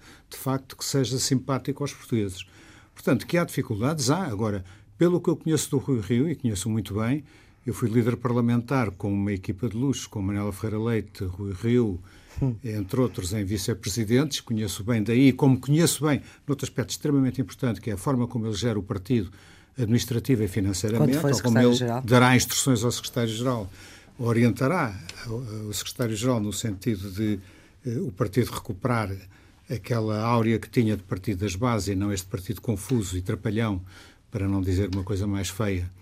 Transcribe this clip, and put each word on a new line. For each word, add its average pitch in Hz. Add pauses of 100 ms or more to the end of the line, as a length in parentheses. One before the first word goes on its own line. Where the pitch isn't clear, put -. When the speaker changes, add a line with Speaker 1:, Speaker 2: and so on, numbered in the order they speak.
(300)
Speaker 1:
de -
facto, 135
que -
seja 131
simpática 131
aos 139
portugueses. 101 (480)
Portanto, -
que 175
há 175
dificuldades, 131
há. 175
Agora, 104 (340)
pelo 175
que 175
eu 160
conheço 156
do 143
Rui 123
Rio, 120
e 147
conheço 110
muito 110
bem, 117 (420)
eu 120
fui 120
líder 117
parlamentar 120
com 101
uma 101
equipa 98
de 101
luxo, 127
com 107
Manuela 101
Ferreira 107
Leite, 110
Rui 98
Rio, 113 (420)
Speaker 2:
Hum. 127
Speaker 1:
entre 107
outros, 98
em 107
vice-presidentes, 110
conheço 107
bem 113
daí, 123
como 131
conheço 147
bem, 143 (260)
noutro 139
aspecto -
extremamente 135
importante, 117
que -
é 104
a 95
forma 123
como 113
ele 110
gera 104
o 98
partido 101 (460)
administrativa 117
e 104
financeiramente, 104
Speaker 2:
Quando 285
foi 139
Speaker 1:
ou 110
como 117
ele 123
Speaker 2:
secretário-geral. 120
Speaker 1:
dará 123
instruções 120
ao 120
secretário-geral, 117 (500)
orientará 120 (320)
o, 110
o 104
secretário-geral 113
no 104
sentido 101
de, 104 (460)
eh, 123
o 180
partido 107
recuperar 110 (580)
aquela 110
áurea 113
que -
tinha 110
de 92
partido 92
das 95
bases 107
e 101
não 101
este 95
partido -
confuso 101
e 87
trapalhão, 104 (500)
para 98
não 98
dizer 92
uma 98
coisa 98
mais 98
feia. 95 (120)